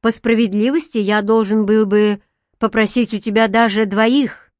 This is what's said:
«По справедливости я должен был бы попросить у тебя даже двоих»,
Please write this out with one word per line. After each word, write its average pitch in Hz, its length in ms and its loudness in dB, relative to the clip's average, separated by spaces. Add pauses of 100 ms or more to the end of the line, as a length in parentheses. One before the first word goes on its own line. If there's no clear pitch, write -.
«По 226 80 0
справедливости 226 880 -2
я 208 240 0
должен 214 420 0
был 214 220 2
бы 208 340 0 (380)
попросить 220 560 -2
у 208 40 -6
тебя 220 300 0
даже 220 380 0
двоих», 226 720 -2